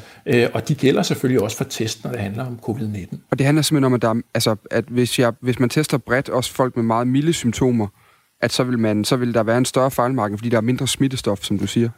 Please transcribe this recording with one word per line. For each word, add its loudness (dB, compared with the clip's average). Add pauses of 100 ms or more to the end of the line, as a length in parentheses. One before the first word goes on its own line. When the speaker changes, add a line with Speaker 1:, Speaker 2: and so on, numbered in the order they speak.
(260)
Speaker 1:
mm. 0
øh, 4
og -4
de 0
gælder 2
selvfølgelig 0
også -4
for -2
test, -6
når -8
det -8
handler -6
om -10
covid -6
nitten. -8 (100)
Speaker 2:
Og 2
det 4
handler 4
simpelthen 2
om, 4
at 2
der 2
er, 0 (120)
altså, 0 (160)
at 0
hvis 0
jeg, 4
hvis -2
man 2
tester 0
bredt, 0
også -2
folk 0
med 0
meget 2
milde 2
symptomer, 0 (540)
at 0
så 0
vil -2
man, 2
så 0
vil 0
der 2
være 2
en 4
større 0
fejlmargin, -2
fordi -4
der 4
er 4
mindre 0
smittestof, -2
som -2
du -2
siger, 0